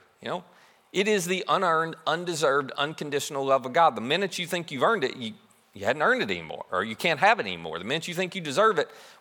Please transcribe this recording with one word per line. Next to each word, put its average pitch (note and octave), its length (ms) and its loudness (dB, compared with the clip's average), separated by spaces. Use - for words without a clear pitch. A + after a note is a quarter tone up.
You A#2+ 80 -10
know, F3 160 -8
it F#3+ 160 2
is G3+ 180 2
the F3+ 220 -2
unearned, D#3+ 480 2
undeserved, D3+ 680 0
unconditional C#3+ 720 -4
love C3+ 220 2
of B2+ 60 -6
God. D3 240 4
The - 40 -4
minute E3+ 380 -2
you F3 80 -6
think E3+ 240 -4
you've C3+ 120 -4
earned F#3 220 4
it, - 120 -2
you, A2 180 -8
you G2 120 -12
hadn't C3+ 180 2
earned A3+ 200 4
it A2 80 -2
anymore, E2 400 -6
or F#2 140 0
you A2+ 120 -6
can't D#3+ 240 0
have G#3 180 6
it C3+ 80 -6
anymore. E2 320 -6
The F2 60 -8
minute D#3 240 -4
you F3 60 -10
think F3 200 -4
you F#3+ 60 -8
deserve E3+ 380 2
it, C#3+ 120 -2